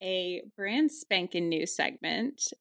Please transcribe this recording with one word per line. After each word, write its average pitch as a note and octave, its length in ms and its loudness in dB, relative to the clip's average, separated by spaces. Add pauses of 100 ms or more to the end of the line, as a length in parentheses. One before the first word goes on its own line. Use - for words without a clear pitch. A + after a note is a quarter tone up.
a F#3 400 -2 (140)
brand A#3 340 2
spanking F3+ 600 0
new D#3+ 180 2
segment. - 920 -2